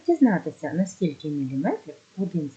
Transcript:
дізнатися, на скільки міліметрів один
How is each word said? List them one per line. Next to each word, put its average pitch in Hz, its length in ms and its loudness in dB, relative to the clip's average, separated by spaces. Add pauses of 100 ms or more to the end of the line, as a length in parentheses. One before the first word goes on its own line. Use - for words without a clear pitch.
дізнатися, 202 680 2
на 180 140 2
скільки 156 420 -4
міліметрів 143 680 -2 (240)
один 165 380 -2